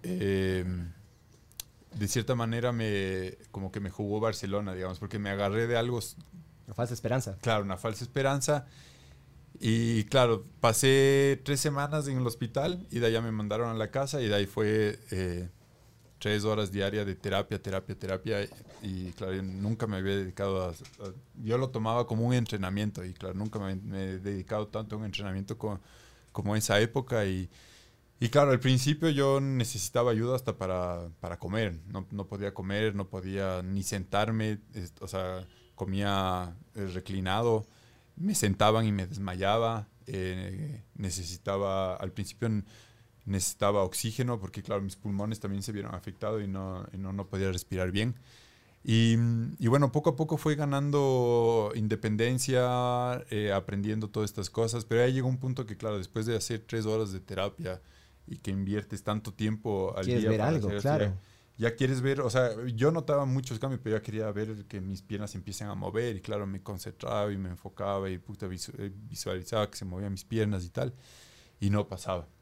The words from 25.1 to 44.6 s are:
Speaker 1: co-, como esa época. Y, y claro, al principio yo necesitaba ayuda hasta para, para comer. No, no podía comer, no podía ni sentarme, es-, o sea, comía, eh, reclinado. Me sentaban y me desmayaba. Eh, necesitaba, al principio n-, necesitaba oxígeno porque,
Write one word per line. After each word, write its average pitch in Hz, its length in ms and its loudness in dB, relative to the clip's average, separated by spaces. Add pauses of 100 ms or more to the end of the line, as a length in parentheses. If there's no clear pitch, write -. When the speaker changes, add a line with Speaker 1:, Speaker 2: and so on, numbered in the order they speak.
Speaker 1:
co-, 101 220 -4 (520)
como 101 240 0
esa 104 260 4
época. 117 440 2
Y, 92 240 -2 (680)
y 117 100 2
claro, 143 220 8
al 127 80 6
principio 139 500 4
yo 139 300 4
necesitaba 123 720 2
ayuda 117 240 2
hasta 120 220 -2
para, 90 520 -2 (120)
para 85 180 -8
comer. 95 480 -2
No, 95 240 -8
no 101 160 -6
podía 101 260 -4
comer, 101 420 0
no 98 140 -4
podía 95 540 -4
ni 95 200 -2
sentarme, 107 760 0 (140)
es-, 90 280 -8
o 98 60 -10
sea, 92 380 -6 (300)
comía, 95 800 0 (200)
eh, 98 180 -4
reclinado. 98 720 0 (500)
Me 190 180 -2
sentaban 110 520 4
y 107 80 4
me 95 120 0
desmayaba. 101 840 0 (200)
Eh, 95 760 -6 (140)
necesitaba, 95 1000 -2
al 95 160 -6
principio - 340 -4
n-, 107 160 0 (600)
necesitaba 98 580 2
oxígeno 117 560 -2
porque, 95 240 -8